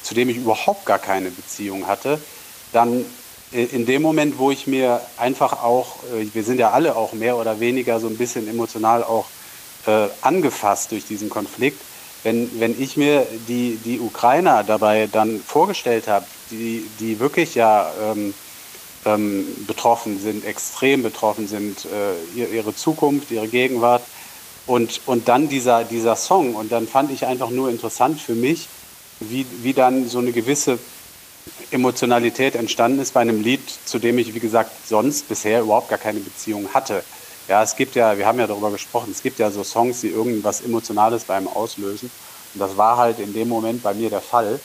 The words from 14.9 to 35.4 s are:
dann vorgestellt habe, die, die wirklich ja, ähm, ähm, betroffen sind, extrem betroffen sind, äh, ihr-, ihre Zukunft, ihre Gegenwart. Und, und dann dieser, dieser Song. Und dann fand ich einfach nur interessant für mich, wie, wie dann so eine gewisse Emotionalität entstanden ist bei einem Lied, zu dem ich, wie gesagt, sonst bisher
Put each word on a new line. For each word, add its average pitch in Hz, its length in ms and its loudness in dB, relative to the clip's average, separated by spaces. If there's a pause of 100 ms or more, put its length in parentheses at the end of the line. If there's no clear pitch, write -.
dann 110 320 0
vorgestellt 147 680 0
habe, 98 160 2 (260)
die, 113 340 -6 (140)
die 110 220 -4
wirklich 151 340 0
ja, 107 340 4 (120)
ähm, 104 320 -2 (720)
ähm, 104 400 0 (220)
betroffen 113 520 0
sind, 104 260 -6
extrem 131 580 0
betroffen 107 440 -2
sind, 104 380 -6
äh, 98 520 -4
ihr-, 120 120 -2
ihre 107 260 -4
Zukunft, 147 560 0
ihre 110 160 -2
Gegenwart. 123 560 2 (640)
Und, 123 400 0
und 113 200 0
dann 139 220 4
dieser, 123 340 2
dieser 113 320 0
Song. 160 400 2
Und 110 160 -6
dann 113 160 0
fand 139 240 2
ich 131 140 -4
einfach 123 240 -2
nur 131 200 -2
interessant 123 520 -2
für 117 140 -4
mich, 135 320 0 (520)
wie, 120 260 -6 (180)
wie 131 100 0
dann 131 340 4
so 120 120 -2
eine 123 120 0
gewisse 120 460 0 (960)
Emotionalität 123 840 2
entstanden 120 440 2
ist 127 140 -6
bei 127 80 6
einem 117 200 2
Lied, 127 200 2 (240)
zu - 140 -4
dem 117 180 2
ich, 113 180 0
wie 117 40 -4
gesagt, 113 320 2 (160)
sonst 117 400 0
bisher 110 340 0